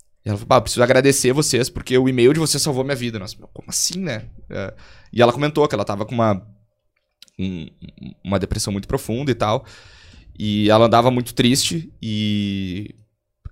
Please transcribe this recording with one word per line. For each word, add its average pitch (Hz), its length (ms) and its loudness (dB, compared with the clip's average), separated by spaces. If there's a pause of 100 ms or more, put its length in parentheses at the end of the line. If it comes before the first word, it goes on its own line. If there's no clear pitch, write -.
(260)
E - 20 -2
ela 107 80 -2
falou, 113 120 -10
"Bah, 131 80 4
eu 117 60 4
preciso - 200 -2
agradecer 131 500 4
vocês, 131 380 0
porque - 260 -4
o 127 100 4
e-mail 131 280 4
de 160 60 0
vocês 147 220 -2
salvou 131 220 -2
minha 139 100 -4
vida." 120 240 -6
Nossa, 98 200 -14
meu, - 100 -20
como - 220 -20
assim, - 300 -6
né? 131 240 -8 (260)
É, 95 240 -10 (360)
e 110 120 2
ela 120 100 6
comentou 147 340 0
que - 80 -6
ela 101 120 -4
tava 104 180 -6
com 127 100 -10
uma, 110 320 0 (920)
um, 92 280 -8 (560)
uma 95 160 -2
depressão 101 360 -4
muito 98 140 -6
profunda 135 420 -4
e 120 40 0
tal. 110 300 -2 (760)
E 104 300 0
ela 110 160 8
andava 117 260 6
muito 123 220 -2
triste 139 580 0 (120)
e, 104 920 -4 (580)